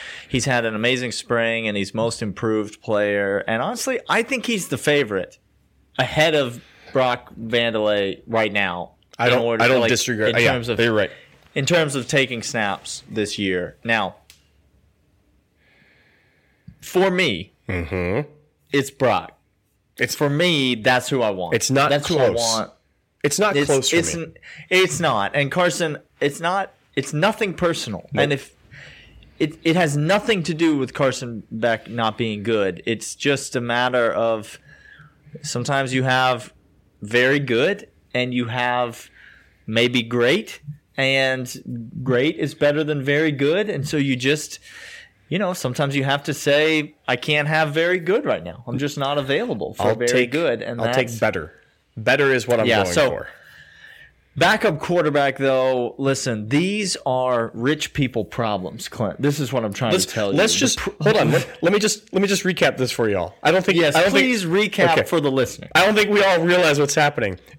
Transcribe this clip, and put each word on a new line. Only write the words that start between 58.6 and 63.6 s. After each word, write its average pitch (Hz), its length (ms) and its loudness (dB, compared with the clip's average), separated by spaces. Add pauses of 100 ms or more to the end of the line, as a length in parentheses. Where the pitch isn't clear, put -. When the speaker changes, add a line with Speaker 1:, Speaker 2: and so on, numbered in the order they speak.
Speaker 1:
Clint. - 340 -6
This 143 180 0
is 127 120 -6
what 120 140 -2
I'm 98 80 -6
trying 113 180 -2
Speaker 2:
Let's, 95 140 0
Speaker 1:
to - 80 -8
tell 104 180 -2
Speaker 2:
let's 202 220 2
Speaker 1:
you. - 80 0
Speaker 2:
just, 262 160 0
Speaker 1:
The - 140 -6
pr- - 120 -8
Speaker 2:
hold - 140 4
on. 156 140 2
Let, - 320 -2
let 180 100 4
me 208 60 4
just, - 340 -2
let 190 80 2
me 202 80 2
just 196 140 0
recap 170 340 0
this 127 140 0
for 113 180 0
y'all. 92 340 -2
I 151 80 4
don't 180 120 4